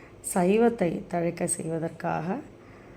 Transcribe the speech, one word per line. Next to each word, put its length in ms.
சைவத்தை 760
தழைக்க 360
செய்வதற்காக, 920